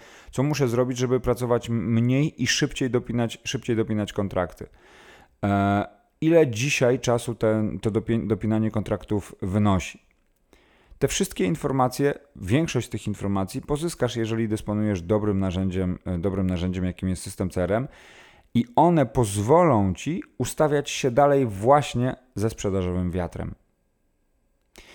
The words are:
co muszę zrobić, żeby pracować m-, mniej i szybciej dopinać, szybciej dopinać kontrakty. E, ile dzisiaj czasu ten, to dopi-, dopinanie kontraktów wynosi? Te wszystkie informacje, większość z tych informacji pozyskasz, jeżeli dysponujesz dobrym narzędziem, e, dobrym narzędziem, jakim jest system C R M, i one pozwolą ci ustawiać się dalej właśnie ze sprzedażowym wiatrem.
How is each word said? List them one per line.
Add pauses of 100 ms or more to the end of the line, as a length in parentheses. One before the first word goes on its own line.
(320)
co
muszę
zrobić,
żeby
pracować
m-,
mniej
i
szybciej
dopinać,
szybciej
dopinać
kontrakty. (800)
E, (360)
ile
dzisiaj
czasu
ten,
to
dopi-,
dopinanie
kontraktów
wynosi? (920)
Te
wszystkie
informacje, (220)
większość
z
tych
informacji
pozyskasz,
jeżeli
dysponujesz
dobrym
narzędziem,
e,
dobrym
narzędziem,
jakim
jest
system
C
R
M, (680)
i (100)
one
pozwolą
ci (140)
ustawiać
się
dalej
właśnie (200)
ze
sprzedażowym
wiatrem. (1400)